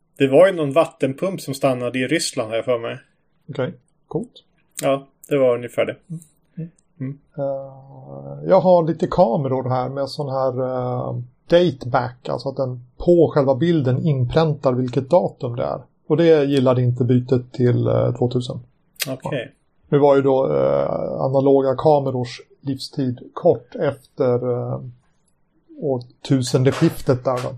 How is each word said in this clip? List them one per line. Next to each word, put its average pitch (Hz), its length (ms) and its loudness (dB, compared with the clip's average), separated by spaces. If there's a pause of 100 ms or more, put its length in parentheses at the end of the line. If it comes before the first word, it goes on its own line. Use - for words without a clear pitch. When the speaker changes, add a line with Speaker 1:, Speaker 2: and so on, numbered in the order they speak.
(180)
Speaker 1:
Det 135 100 4
var 143 180 8
ju 196 60 2
någon 151 200 -4
vattenpump 156 680 -2
som 135 140 -8
stannade 123 440 -2
i 127 80 -2
Ryssland, 139 420 -4
har 110 80 -4
jag 110 80 -2
för 123 140 0
mig. 120 200 -8 (500)
Speaker 2:
Okej, 131 260 -6 (340)
coolt. 208 240 -8 (500)
Speaker 1:
Ja, 139 260 -2 (200)
det 147 100 0
var 127 160 4
ungefär 120 300 -4
det. 113 120 -6 (140)
Speaker 2:
Mm. 165 120 -12 (800)
Speaker 1:
Mm. 139 180 -10 (200)
Speaker 2:
Eh, 135 1120 -10
jag 190 100 6
har 175 280 4
lite 165 220 -2
kameror 135 600 0
här 127 180 -2
med 135 200 -6
sån 143 200 -8
här, 131 340 -2
eh, 127 540 -4 (300)
date 170 420 2
back, 123 400 -4
alltså 139 200 -6
att 135 80 -8
den 127 280 -6 (120)
på 170 380 4
själva 139 200 4
bilden 151 520 0
inpräntar 147 640 0
vilket 127 380 -2
datum 139 460 0
det 127 80 -4
är. 69 160 -6 (260)
Och 156 100 2
det 160 280 6
gillade 131 380 2
inte 123 220 0
bytet 123 480 2
till, 120 340 0
eh, 120 300 0
tvåtusen. 123 400 -2 (520)
Speaker 1:
Okej. 131 240 -10
Speaker 2:
Ja. 143 60 -6 (500)
Nu 147 100 2
var 143 180 6
ju 139 60 4
då, 135 340 2
eh, 69 340 2 (300)
analoga 135 580 2
kamerors 135 640 0 (200)
livstid 131 580 -6 (160)
kort - 400 0
efter, 127 800 -2
eh, 123 280 -6 (1000)
årtusendeskiftet 131 1400 0
där 127 180 -2
då. 123 160 -6